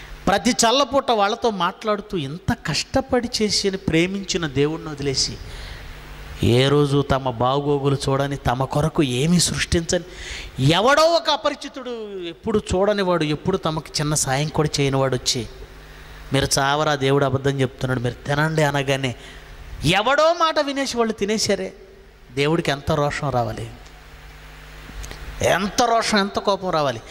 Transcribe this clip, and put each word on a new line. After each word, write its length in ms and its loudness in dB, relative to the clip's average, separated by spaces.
ప్రతి 220 2
చల్లపూట 600 2
వాళ్ళతో 380 2
మాట్లాడుతూ, 680 -2
ఇంత 400 -4
కష్టపడి 600 0
చేసి, 280 2
ప్రేమించిన 800 0
దేవుణ్ణి 420 0
వదిలేసి, 480 -4
ఏ 240 6
రోజు 340 4
తమ 280 0
బాగోగులు 680 0
చూడని, 260 0
తమ 280 0
కొరకు 400 0
ఏమీ 360 2
సృష్టించని, 640 0
ఎవడో 320 6
ఒక 260 4
అపరిచితుడు, 920 -4
ఎప్పుడు 380 -2
చూడని 260 2
వాడు, 220 2
ఎప్పుడు 340 -2
తమకి 420 -4
చిన్న 140 0
సాయం 340 0
కూడా 220 0
చేయని 160 2
వాడు 200 2
వచ్చి, 320 -2
"మీరు 140 2
చావరా, 360 2
దేవుడు 300 4
అబద్ధం 360 0
చెప్తున్నాడు, 380 -2
మీరు 280 -6
తినండి" 360 2
అనగానే, 520 0
ఎవడో 480 4
మాట 260 2
వినేసి 380 -2
వాళ్ళు 160 2
తినేశారే. 600 -2
దేవుడికి 360 2
ఎంత 200 -2
రోషం 380 0
రావాలి, 420 -2
ఎంత 420 2
రోషం, 340 2
ఎంత 220 0
కోపం 300 -2
రావాలి. 420 0